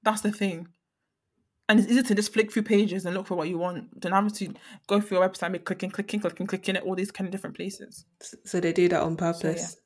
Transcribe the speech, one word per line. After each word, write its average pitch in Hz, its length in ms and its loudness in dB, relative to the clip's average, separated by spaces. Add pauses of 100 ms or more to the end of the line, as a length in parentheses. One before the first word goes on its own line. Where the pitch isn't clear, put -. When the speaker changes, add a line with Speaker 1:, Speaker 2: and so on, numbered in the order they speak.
Speaker 1:
That's 320 200 0
the 214 100 0
thing. 175 360 -4 (1000)
And 214 120 8
it's 202 100 2
easy 247 120 6
to 240 120 2
just 208 180 0
flick 214 200 2
through 214 120 0
pages 202 420 2
and 175 100 -2
look 185 100 -6
for 180 100 -4
what 160 120 -2
you 175 100 -4
want. 175 420 -6
Don't 180 120 -2
have 208 220 4
to 196 200 -8 (320)
go 202 140 4
through 202 180 0
your 185 100 6
website, 185 240 -4
make 175 120 -6
clicking, 185 260 -4
clicking, 208 300 -4
clicking, 185 260 -4
clicking 190 300 -4
at 185 80 -4
all 185 120 -2
these 196 160 -2
kind 196 160 -6
of 180 40 -6
different - 240 -10
places. - 500 -12 (140)
Speaker 2:
S-, - 140 -16 (100)
so 180 160 -2
they 170 120 2
do 175 160 4
that 175 140 2
on 160 140 0 (160)
Speaker 1:
So, 170 180 -4
yeah. 170 180 -4
Speaker 2:
purpose. - 180 -16